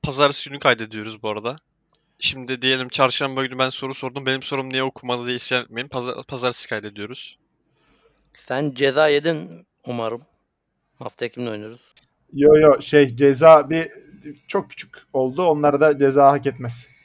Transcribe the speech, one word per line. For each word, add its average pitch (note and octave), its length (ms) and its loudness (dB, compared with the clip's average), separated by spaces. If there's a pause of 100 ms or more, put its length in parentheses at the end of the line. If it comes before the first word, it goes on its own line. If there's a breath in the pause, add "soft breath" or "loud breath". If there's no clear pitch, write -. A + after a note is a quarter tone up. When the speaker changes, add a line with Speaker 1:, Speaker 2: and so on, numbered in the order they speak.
Speaker 1:
pazartesi C#3 480 -2
günü C#3 80 -14
kaydediyoruz A2 640 -4
bu A2 80 -6
arada. A2 260 -8 (640)
Şimdi B2+ 440 -6
diyelim C3 260 -2
çarşamba C3+ 580 -2
günü B2+ 120 -12
ben C3 120 0
soru C3 240 -10
sordum. C3 320 -10
"Benim C3 160 -4
sorum C3 280 -8
niye C3 120 -4
okunmadı?" B2 440 -8
diye B2 100 -6
isyan B2 260 -4
etmeyin. A#2+ 260 -12
Paza-, B2 400 -10
pazartesi B2 400 -6
kaydediyoruz. G#2+ 720 -12 (960)
Speaker 2:
Sen C#3 400 -6
ceza C#3 340 2
yedin D3 580 -2 (200)
umarım. A#2+ 360 -6 (760)
Haftaya B2+ 300 -10
kimle A#2+ 220 -10
oynuyoruz? G#2+ 300 -14 (520)
Speaker 3:
Yo, D3 240 6
yo, D3+ 260 6
şey, C#3 340 2
ceza C#3+ 540 8
bir D#3+ 180 -2 (600)
çok - 220 -6
küçük - 260 -20 (160)
oldu. C3 340 -2
Onlar D3 340 2
da D3+ 180 4
ceza C#3 340 6
hak C#3+ 140 -2
etmez. B2 400 -8 (180)